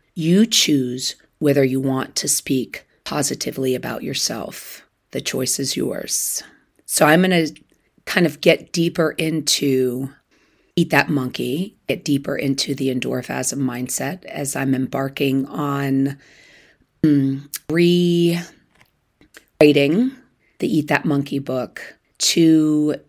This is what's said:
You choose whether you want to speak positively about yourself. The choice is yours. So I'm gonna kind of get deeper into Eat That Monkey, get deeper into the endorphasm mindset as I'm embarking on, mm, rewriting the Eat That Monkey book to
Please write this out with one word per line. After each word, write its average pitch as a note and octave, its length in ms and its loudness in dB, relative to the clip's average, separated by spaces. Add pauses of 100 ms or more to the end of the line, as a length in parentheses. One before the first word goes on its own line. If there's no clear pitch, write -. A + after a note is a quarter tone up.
(140)
You F3 320 4
choose C3+ 680 0 (240)
whether C#3+ 260 4
you C3 160 0
want C3 360 -4
to D3 120 -4
speak - 580 -4 (180)
positively C#3 680 -4
about B2+ 280 -6
yourself. - 800 -8 (300)
The C3 80 -4
choice C3 380 -4
is C3+ 180 -4
yours. - 680 -4 (420)
So - 220 2
I'm D#3+ 160 6
gonna F3+ 240 2 (580)
kind F3+ 220 2
of C#3+ 140 -4
get - 320 2
deeper E3 400 0
into C3+ 1000 0 (640)
Eat E3+ 140 2
That C#3 180 4
Monkey, C3+ 680 -4 (120)
get C#3 160 -4
deeper C#3 320 -2
into C#3 380 -2
the C3 200 -2
endorphasm B2+ 640 -4
mindset C3 680 -6
as C#3+ 280 -8
I'm C3+ 200 0
embarking C3+ 720 -2
on, C#3 720 -2 (840)
mm, C#3 460 2 (220)
rewriting F3 720 4 (2250)
the F3+ 200 -2
Eat D3 100 -2
That - 160 0
Monkey C#3+ 340 -2
book C3 580 -8 (220)
to D#3 800 4 (120)